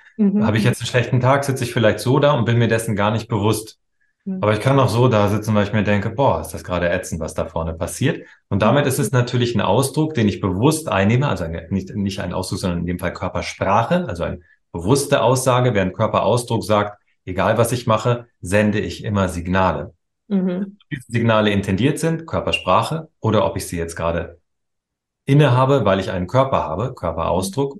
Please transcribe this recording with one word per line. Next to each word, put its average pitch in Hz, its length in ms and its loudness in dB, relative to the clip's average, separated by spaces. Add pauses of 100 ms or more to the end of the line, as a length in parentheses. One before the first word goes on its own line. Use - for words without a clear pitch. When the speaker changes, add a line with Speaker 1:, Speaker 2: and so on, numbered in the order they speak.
(180)
Speaker 1:
Mhm. 208 260 2
Speaker 2:
Habe 214 140 2
ich 208 60 0
jetzt 120 180 0
einen 120 60 -8
schlechten - 340 0
Tag, 139 240 2
sitze 127 180 -2
ich - 100 -6
vielleicht 110 260 2
so 135 200 2
da 143 140 4
und 123 120 0
bin 117 120 2
mir 117 100 4
dessen 110 280 0
gar 101 160 2
nicht 113 180 -4
bewusst. 107 500 -2 (460)
Speaker 1:
Mhm. 190 160 -6
Speaker 2:
Aber 107 120 2
ich 107 60 0
kann 139 200 2
auch 120 100 4
so 117 180 4
da 104 220 4
sitzen, 107 260 0
weil 104 100 4
ich 101 80 -8
mir 107 100 2
denke, 101 260 0
boah, 101 320 0
ist - 80 -10
das - 140 -12
gerade 87 260 -2
ätzend, 85 320 -4
was 80 140 -8
da 82 100 -4
vorne 82 280 -6
passiert. 101 540 -4 (220)
Und 98 140 0
damit 139 240 2
ist 123 120 -2
es 110 120 0
natürlich 123 440 0
ein 101 60 2
Ausdruck, 131 540 0
den 110 120 2
ich 95 140 -2
bewusst 104 480 0
einnehme, 110 380 2
also 98 160 -4
eine, 82 260 -8
nicht, 98 260 -4
nicht 98 240 -4
ein 90 140 -6
Ausdruck, 92 260 -6
sondern 87 200 -2
in 87 80 -4
dem 87 120 -4
Fall 90 140 -4
Körpersprache, 101 960 -2
also 85 160 -6
eine - 160 -6 (320)
bewusste 131 500 2
Aussage, 127 540 2
während 92 180 0
Körperausdruck 107 680 0
sagt, 104 340 0 (280)
egal 95 340 0
was 113 120 2
ich 120 140 -4
mache, 117 420 0 (140)
sende 104 380 2
ich 87 240 -6
immer 98 260 0
Signale. 85 640 0 (360)
Speaker 1:
Mhm. 185 540 -2
Speaker 2:
Ob - 80 -20
diese - 200 -12
Signale 110 400 2
intendiert 101 480 0
sind, 165 280 -2
Körpersprache, 95 840 -2 (100)
oder 107 260 2
ob - 120 -2
ich 90 100 -8
sie 90 100 -6
jetzt 82 180 -6
gerade 82 440 -4 (840)
innehabe, 135 600 4
weil 95 140 4
ich 98 120 -6
einen 90 160 -4
Körper 123 360 2
habe, 92 300 -6
Körperausdruck, 90 880 -4